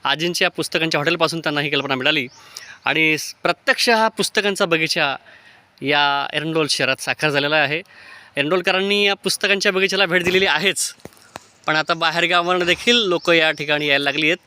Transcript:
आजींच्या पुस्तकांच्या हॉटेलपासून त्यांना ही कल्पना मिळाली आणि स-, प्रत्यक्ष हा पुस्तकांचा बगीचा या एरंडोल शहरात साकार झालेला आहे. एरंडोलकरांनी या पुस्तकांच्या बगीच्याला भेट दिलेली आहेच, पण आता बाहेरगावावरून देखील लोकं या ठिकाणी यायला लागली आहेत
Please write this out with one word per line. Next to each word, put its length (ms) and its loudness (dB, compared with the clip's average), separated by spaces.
आजींच्या 460 0
पुस्तकांच्या 500 -2
हॉटेलपासून 400 0
त्यांना 220 -2
ही 80 -2
कल्पना 260 0
मिळाली 320 0
आणि 320 0
स-, 160 -10
प्रत्यक्ष 560 -2
हा 180 4
पुस्तकांचा 580 -2
बगीचा 500 0
या 520 0
एरंडोल 360 -2
शहरात 260 0
साकार 340 -2
झालेला 260 0
आहे. 260 0
एरंडोलकरांनी 680 0
या 60 2
पुस्तकांच्या 580 -2
बगीच्याला 340 0
भेट 180 0
दिलेली 220 2
आहेच, 500 0
पण 100 0
आता 180 0
बाहेरगावावरून 720 0
देखील 300 2
लोकं 380 2
या 180 4
ठिकाणी 360 -2
यायला 160 2
लागली 240 0
आहेत 200 0